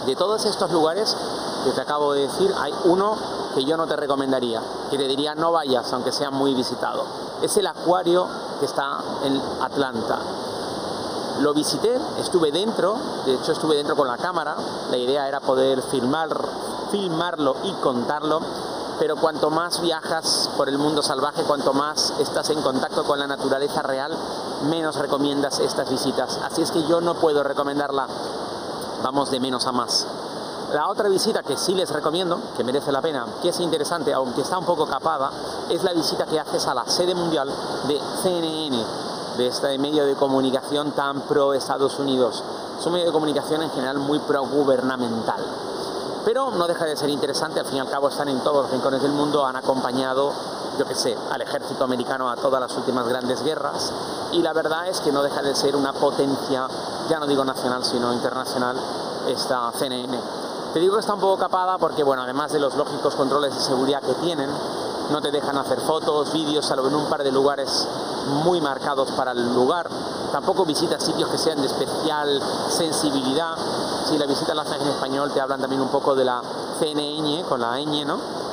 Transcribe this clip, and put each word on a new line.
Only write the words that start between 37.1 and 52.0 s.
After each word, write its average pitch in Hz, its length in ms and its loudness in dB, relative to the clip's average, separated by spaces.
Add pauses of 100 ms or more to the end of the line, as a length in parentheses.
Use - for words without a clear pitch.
mundial 160 340 0 (380)
de 143 120 2 (240)
C 180 140 2
N 160 300 -2
N, 120 180 0 (540)
de 123 80 2
este 135 320 0
medio 147 260 2
de 139 120 4
comunicación 135 760 2
tan 139 320 -2
pro 139 320 4
Estados 135 440 0
Unidos. 131 440 2 (360)
Es - 60 -6
un 165 80 0
medio 175 140 2
de 170 60 2
comunicación 151 500 0
en 156 80 -4
general 135 280 -2
muy 143 200 2
pro 139 260 0
gubernamental. 127 960 2 (840)
Pero 254 240 4
no 175 160 2
deja 170 180 2
de 151 120 0
ser 143 120 0
interesante, 147 520 0
al 131 40 -2
fin 131 120 -2
y 135 40 2
al 131 80 -2
cabo 139 200 2
están 143 200 0
en 131 120 2
todos 143 240 4
los 120 60 -2
rincones 131 300 2
del 143 120 4
mundo, 147 340 4
han 127 100 -2
acompañado, 131 760 2 (460)
yo 139 60 2
qué 131 100 -2
sé, 123 220 0 (140)
al 135 100 -2
ejército 135 420 -4
americano 127 460 0